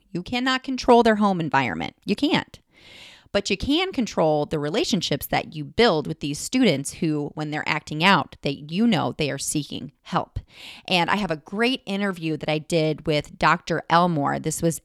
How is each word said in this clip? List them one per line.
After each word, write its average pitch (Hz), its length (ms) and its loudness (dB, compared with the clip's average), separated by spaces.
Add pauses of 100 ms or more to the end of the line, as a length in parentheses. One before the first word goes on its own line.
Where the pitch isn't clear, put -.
(100)
You 175 120 -6
cannot 254 400 -2
control 247 400 6
their 226 140 4
home 202 240 2
environment. 120 640 -2
You 202 100 0
can't. - 440 -2 (760)
But 202 160 -2
you 196 80 2
can 359 360 0
control 156 520 0
the 156 140 -4
relationships 156 680 -2
that - 280 -4
you 151 100 -8
build 160 420 2
with 160 140 -8
these 147 180 -6
students 185 540 0
who, 151 420 -2
when 151 160 -6
they're 147 160 -4
acting 156 380 -4
out, 185 380 2
that 147 280 -6
you 196 160 0
know 135 300 2
they 147 140 -2
are 135 80 -6
seeking - 540 -6 (100)
help. - 360 -6 (480)
And 170 220 2
I 190 80 0
have 202 140 -2
a 160 60 -2
great 233 500 -4
interview 180 500 -4
that 147 140 -6
I 156 80 0
did 156 480 -2
with 147 320 -2
Doctor 165 500 2
Elmore. 160 500 4
This 156 220 -4
was 165 240 0